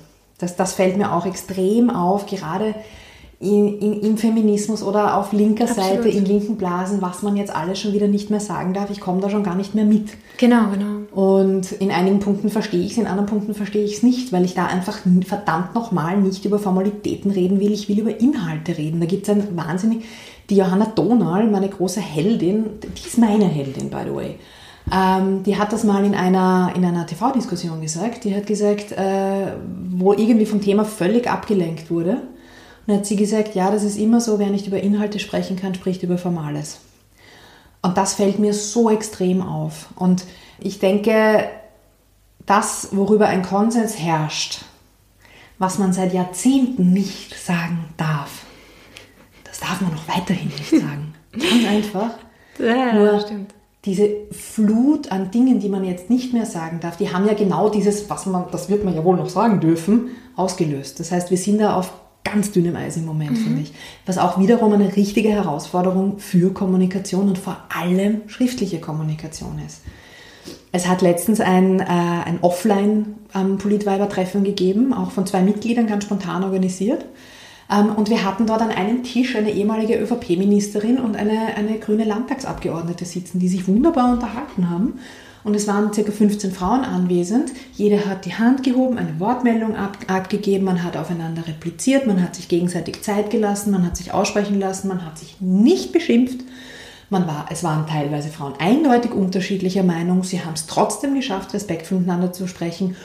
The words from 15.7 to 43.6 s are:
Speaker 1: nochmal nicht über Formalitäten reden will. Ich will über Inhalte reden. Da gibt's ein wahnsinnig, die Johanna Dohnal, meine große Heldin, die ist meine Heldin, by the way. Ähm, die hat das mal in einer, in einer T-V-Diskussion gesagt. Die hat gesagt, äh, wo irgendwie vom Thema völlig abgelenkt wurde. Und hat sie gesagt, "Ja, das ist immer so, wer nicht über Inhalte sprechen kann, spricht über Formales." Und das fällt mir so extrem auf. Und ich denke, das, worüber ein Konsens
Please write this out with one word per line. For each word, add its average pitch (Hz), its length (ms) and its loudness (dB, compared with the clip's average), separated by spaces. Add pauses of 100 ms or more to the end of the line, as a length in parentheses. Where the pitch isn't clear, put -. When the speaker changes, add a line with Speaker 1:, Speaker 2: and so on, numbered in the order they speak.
Speaker 1:
nochmal 185 440 -2
nicht 190 260 0
über 208 120 0
Formalitäten 196 720 -2
reden 190 300 2
will. 208 120 2
Ich 202 160 -4
will 202 120 2
über 226 200 -2
Inhalte 175 600 0
reden. 160 200 -2
Da 170 60 0
gibt's 196 240 -2
ein 202 260 2
wahnsinnig, 185 500 -2 (440)
die 202 60 2
Johanna 190 300 4 (100)
Dohnal, 196 560 2
meine 196 180 0
große 190 320 -2
Heldin, 180 640 0 (320)
die - 100 -14
ist - 120 -2
meine 208 260 6
Heldin, 139 460 -4
by 135 60 -8 (100)
the 139 80 -6
way. 139 200 -8 (560)
Ähm, 190 520 4
die 202 140 0
hat 208 160 0
das 220 100 -2
mal 202 220 4
in 202 100 2
einer, 185 600 4
in 180 100 2
einer 175 200 0
T-V-Diskussion 175 760 -2
gesagt. 170 420 -6
Die 202 100 0
hat 202 140 -4
gesagt, 208 460 0
äh, 196 580 -2 (400)
wo 185 220 4
irgendwie 214 320 4
vom 208 160 0
Thema 202 240 2
völlig 214 440 0
abgelenkt 170 640 -2
wurde. 170 300 0 (640)
Und 208 80 0
hat 202 120 0
sie 208 120 -2
gesagt, 214 360 0
"Ja, 185 160 2
das 208 140 0
ist 208 140 -2
immer 226 240 4
so, 214 180 0
wer 202 80 2
nicht 202 180 -2
über 190 140 -2
Inhalte 208 400 0
sprechen 180 380 -4
kann, 185 180 -4
spricht 185 280 -4
über 180 140 0
Formales." 151 600 -6 (1040)
Und 185 160 0
das 196 160 0
fällt 202 260 0
mir 208 140 2
so 226 360 2
extrem 185 520 0
auf. 156 560 -8
Und 185 260 2 (340)
ich - 220 -8
denke, 214 720 2 (960)
das, 214 480 0
worüber 202 340 4
ein 185 160 0
Konsens 214 560 0